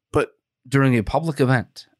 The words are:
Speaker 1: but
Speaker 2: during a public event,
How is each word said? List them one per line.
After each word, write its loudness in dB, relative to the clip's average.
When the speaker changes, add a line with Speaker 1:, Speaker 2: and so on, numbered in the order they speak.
Speaker 1:
but -4
Speaker 2:
during 2
a 0
public -4
event, -2